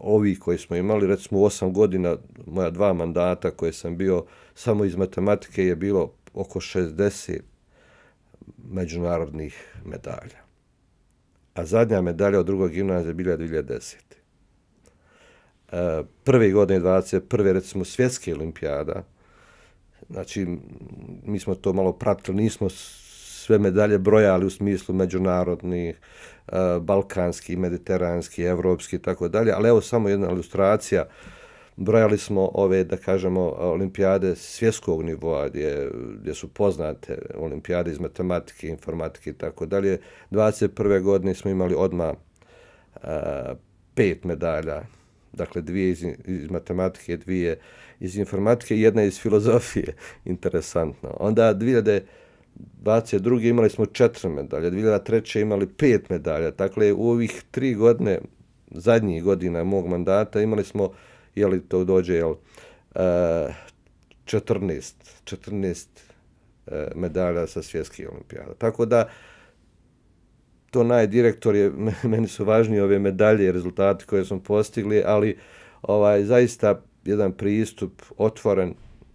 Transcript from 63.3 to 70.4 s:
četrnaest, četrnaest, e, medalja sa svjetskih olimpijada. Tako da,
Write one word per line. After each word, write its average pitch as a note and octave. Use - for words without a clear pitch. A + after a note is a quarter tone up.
četrnaest, -
četrnaest, G2
e, -
medalja F2
sa D#2+
svjetskih -
olimpijada. -
Tako A#2
da, A2+